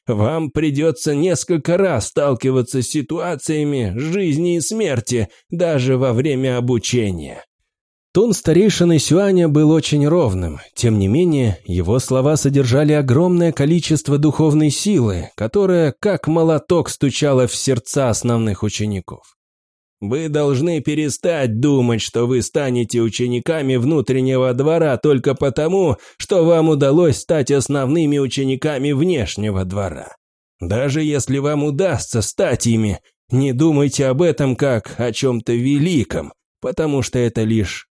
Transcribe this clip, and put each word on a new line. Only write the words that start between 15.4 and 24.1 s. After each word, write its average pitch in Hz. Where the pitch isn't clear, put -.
как 202
молоток, 160
стучала 135
в -
сердца 131
основных 113
учеников. -
Вы 139
должны 147
перестать 147
думать, 123
что 120
вы 123
станете 123
учениками 123
внутреннего 131